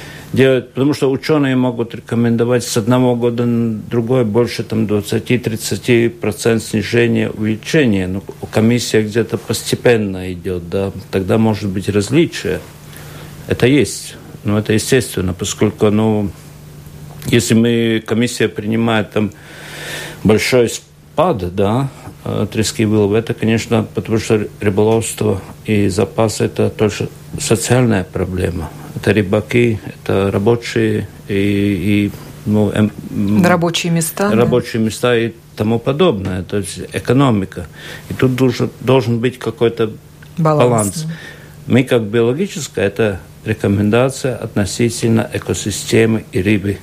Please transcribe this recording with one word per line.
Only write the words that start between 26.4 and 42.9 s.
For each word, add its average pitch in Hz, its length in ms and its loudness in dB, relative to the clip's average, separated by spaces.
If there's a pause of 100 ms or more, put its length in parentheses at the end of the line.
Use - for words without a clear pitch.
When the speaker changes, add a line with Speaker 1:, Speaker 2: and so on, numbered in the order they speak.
Speaker 1:
это 107 300 0
тоже - 400 -2 (280)
социальная 113 640 2
проблема. 90 680 -4 (260)
Это - 160 0
рыбаки, 110 720 2
это 98 460 -2
рабочие 107 760 0 (220)
и, 104 60 -2
и, 101 760 2 (360)
ну, 104 240 2
эм, 107 200 2 (200)
м, 104 340 2
Speaker 2:
Рабочие 175 480 2
места, 165 380 0
да. 208 60 2
Speaker 1:
рабочие 120 440 2
места 110 380 0
и 113 140 -2 (220)
тому 113 240 0
подобное, 110 680 0
то 101 120 -6
есть 95 240 -6 (140)
экономика. 107 720 0 (420)
И 92 60 -8
тут 127 220 0
должен, 123 340 0 (100)
должен 120 380 2
быть 120 200 -2
какой-то 113 520 0 (480)
Speaker 2:
Баланс, 156 320 4
Speaker 1:
баланс. 107 320 0
Speaker 2:
да. 160 80 -6 (560)
Speaker 1:
Мы, 117 180 4
как 123 200 2
биологическая, 117 840 0
это 98 340 0 (260)